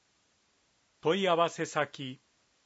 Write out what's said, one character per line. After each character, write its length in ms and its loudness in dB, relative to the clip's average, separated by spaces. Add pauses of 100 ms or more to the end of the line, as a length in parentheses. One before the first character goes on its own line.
(1040)
問 180 2
い 80 2
合 80 4
わ 140 4
せ 160 -6
先、 540 -6 (460)